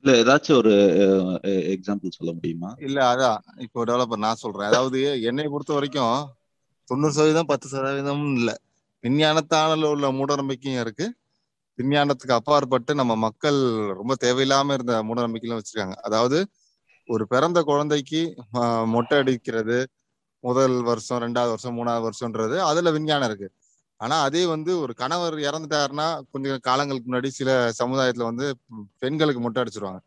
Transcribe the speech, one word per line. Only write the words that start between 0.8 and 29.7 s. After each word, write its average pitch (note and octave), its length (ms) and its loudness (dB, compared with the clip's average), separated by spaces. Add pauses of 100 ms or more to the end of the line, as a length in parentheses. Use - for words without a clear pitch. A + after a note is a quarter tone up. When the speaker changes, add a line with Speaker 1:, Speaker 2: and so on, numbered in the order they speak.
Speaker 1:
அ, F#2+ 60 -2
எ-, F#2+ 300 -2
எக்ஸாம்பிள் F#2+ 300 -8
சொல்ல E2+ 240 -8
முடியுமா? E2+ 440 -8
Speaker 2:
இல்ல, C3+ 380 0
அதான் B2 220 2 (200)
இப்போ A#2+ 280 -6
டெவலப்பர் A#2+ 320 0
நான் A2 180 0
சொல்றேன். G2+ 320 -6
அதாவது, C3 540 -2
என்னை B2+ 260 -2
பொறுத்த C#3+ 260 -6
வரைக்கும் C#3 560 -2 (560)
தொண்ணூறு C#3+ 260 -2
சதவீதம், D#3 340 2
பத்து C#3+ 220 -4
சதவீதம் C#3 680 -4
இல்ல, A#2 220 -2 (440)
விஞ்ஞானத்தால D#3 840 2
உள்ள C#3+ 280 0
மூட C3+ 240 0
நம்பிக்கையும் C3+ 460 -4
இருக்கு. C#3 340 -6 (600)
விஞ்ஞானத்துக்கு C#3 540 0
அப்பாற்பட்டு C3 640 2
நம்ம A#2+ 200 2
மக்கள் A2+ 440 0 (280)
ரொம்ப G2+ 360 -4
தேவையில்லாம C3+ 500 2
இருந்த A#2+ 300 0
மூட A#2 240 -2
நம்பிக்கைலாம் A2+ 340 -6
வச்சிருக்காங்க. G2+ 300 -8
அதாவது, B2 560 0 (600)
ஒரு A2 200 -2
பிறந்த E3 340 2
குழந்தைக்கு, D3 760 0 (200)
ஆ, A#2 280 2
மொட்டை A#2 340 2
அடிக்கிறது B2 720 0 (520)
முதல் B2+ 440 2
வருஷம், A#2 380 -2
ரெண்டாவது A#2+ 100 -4
வருஷம், A#2+ 460 -2
மூணாவது A#2 320 -2
வருஷம்ன்றது A2+ 480 -4
அதுல E3+ 340 2
விஞ்ஞானம் D3+ 360 0
இருக்கு. G2+ 240 -6 (440)
ஆனா C#3 260 -2
அதே D3+ 240 0
வந்து E3 340 -2
ஒரு B2 140 -4
கணவர் E3 400 -2
இறந்துட்டாருன்னா, D3+ 880 -2 (100)
கொஞ்சம் C3+ 300 -4
காலங்களுக்கு C3 500 0
முன்னாடி B2+ 160 -2
சில B2+ 440 2 (120)
சமுதாயத்துல B2+ 400 0
வந்து B2 320 -4 (420)
பெண்களுக்கு C#3+ 440 0
மொட்டை A#2+ 220 -2
அடிச்சிருவாங்க. G2 440 -8